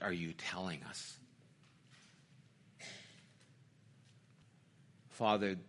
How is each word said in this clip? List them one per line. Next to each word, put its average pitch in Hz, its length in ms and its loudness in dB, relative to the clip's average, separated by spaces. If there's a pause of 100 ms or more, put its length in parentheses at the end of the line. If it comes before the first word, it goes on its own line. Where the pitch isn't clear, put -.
are 92 100 2
you 85 220 0
telling 87 560 -2
us? - 280 -10 (4000)
Father, 104 480 6 (100)